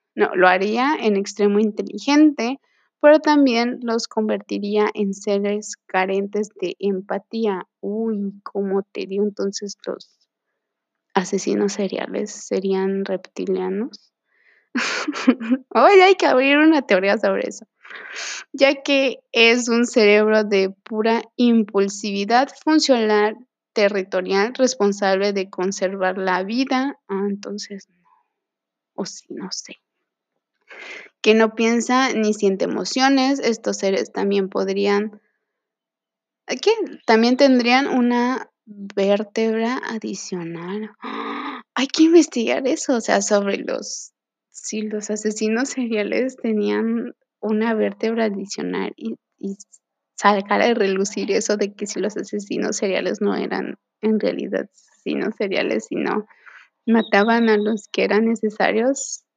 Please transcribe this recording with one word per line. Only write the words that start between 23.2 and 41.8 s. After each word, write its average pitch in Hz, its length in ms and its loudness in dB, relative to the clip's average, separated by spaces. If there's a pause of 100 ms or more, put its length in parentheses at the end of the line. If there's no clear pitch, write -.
territorial, 196 800 0
responsable 202 800 0
de 196 160 -4
conservar 190 680 -4
la 185 260 -2
vida. 262 640 -2
Ah, 196 220 -4
entonces, 202 580 -10 (1040)
o 196 120 -8
sí, - 240 -18
no - 220 -12
sé. - 260 -10 (1400)
Que 214 120 4
no 220 220 4
piensa 240 580 2
ni 214 200 0
siente 196 320 0
emociones, 269 720 0
estos 214 380 -2
seres 196 340 -2
también 196 380 -2
podrían, 202 720 -2 (1300)
¿qué? 285 240 0 (340)
También 233 320 4
tendrían 254 500 4
una 247 600 0 (160)
vértebra 214 1160 -2
adicional. 190 1080 -8 (100)
<gasps> 254 640 -10 (100)
Hay 262 120 0